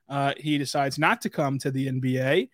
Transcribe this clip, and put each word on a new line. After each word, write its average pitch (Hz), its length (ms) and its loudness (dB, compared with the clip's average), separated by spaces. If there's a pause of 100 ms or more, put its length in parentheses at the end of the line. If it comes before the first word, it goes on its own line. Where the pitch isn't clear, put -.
uh, 139 300 0
he 147 200 0
decides 139 400 0
not 180 240 2
to - 80 -4
come 139 280 0
to 139 120 -4
the 135 180 -2
N 131 120 -2
B 127 180 0
A, 147 360 2